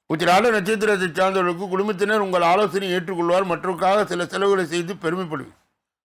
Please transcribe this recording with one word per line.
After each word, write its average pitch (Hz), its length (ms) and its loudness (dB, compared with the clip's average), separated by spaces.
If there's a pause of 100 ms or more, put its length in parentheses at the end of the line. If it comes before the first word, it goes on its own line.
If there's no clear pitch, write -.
(100)
உத்திராட 175 400 4
நட்சத்திரத்தை 208 580 0
சார்ந்தவர்களுக்கு 185 680 0
குடும்பத்தினர் 202 520 0
உங்கள் 180 260 2
ஆலோசனையை 190 440 0
ஏற்றுக்கொள்வார். 175 540 0
மற்றவர்களுக்காக 185 560 0
சில 175 200 -4
செலவுகளை 190 400 0
செய்து 175 280 -4 (100)
பெருமைப்படுவீர்கள். 160 560 -6 (440)